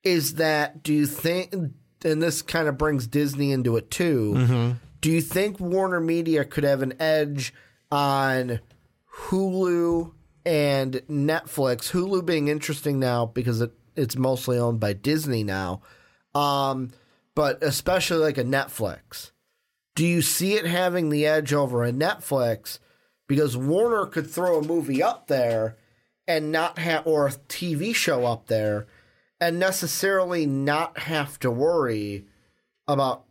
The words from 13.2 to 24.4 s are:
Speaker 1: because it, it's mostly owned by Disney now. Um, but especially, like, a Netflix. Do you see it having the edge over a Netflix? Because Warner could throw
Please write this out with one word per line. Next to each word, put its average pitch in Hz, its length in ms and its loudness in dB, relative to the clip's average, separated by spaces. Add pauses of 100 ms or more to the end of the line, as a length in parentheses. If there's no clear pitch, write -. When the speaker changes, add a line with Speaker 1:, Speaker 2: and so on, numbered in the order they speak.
Speaker 1:
because 117 340 -2
it, 117 120 -2 (240)
it's 131 200 -2
mostly 131 420 0
owned 117 220 0
by 101 120 0
Disney 135 500 -2
now. 95 380 -4 (540)
Um, 139 560 0 (440)
but 147 280 0
especially, 170 560 0
like, 156 200 2
a 123 60 0
Netflix. - 880 -6 (640)
Do 156 120 2
you 170 160 2
see 190 320 0
it 170 120 0
having 175 440 0
the 151 160 2
edge 151 260 2
over 127 320 0
a 120 80 0
Netflix? 135 840 -2 (480)
Because 139 300 2
Warner 190 500 2
could 156 240 -6
throw 175 280 2